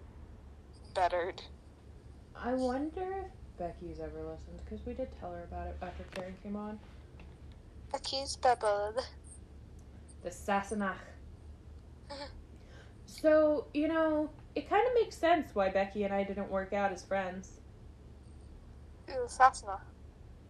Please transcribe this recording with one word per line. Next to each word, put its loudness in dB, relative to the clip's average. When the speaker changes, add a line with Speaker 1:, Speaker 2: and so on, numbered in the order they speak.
Speaker 1:
bettered. 4
Speaker 2:
I -2
wonder 2
if -6
Becky's -6
ever -6
listened, -10
'cause -8
we -4
did -4
tell -8
her -8
about -6
it -8
after -8
Karen -6
came -6
on. -6
Speaker 1:
Becky's -2
bubbled. 4
Speaker 2:
The -8
Sassenach. 0
Speaker 1:
<laughs> -8
Speaker 2:
So, 6
you 4
know, 4
it -4
kinda 8
makes 4
sense 6
why 6
Becky 4
and 0
I 4
didn't -2
work 0
out 4
as -6
friends. -2
Speaker 1:
Ew, 0
Sassenach. 8